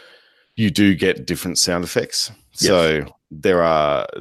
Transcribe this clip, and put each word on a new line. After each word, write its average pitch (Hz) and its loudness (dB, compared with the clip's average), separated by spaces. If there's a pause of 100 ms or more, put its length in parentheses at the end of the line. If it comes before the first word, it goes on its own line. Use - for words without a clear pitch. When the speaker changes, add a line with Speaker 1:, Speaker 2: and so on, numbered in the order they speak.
(560)
Speaker 1:
you 107 2
do 101 4
get 85 0
different 85 -4
sound 87 -2
effects. - -4 (220)
Speaker 2:
Yes. - -2
Speaker 1:
So 80 2 (260)
there 87 0
are, 76 0 (140)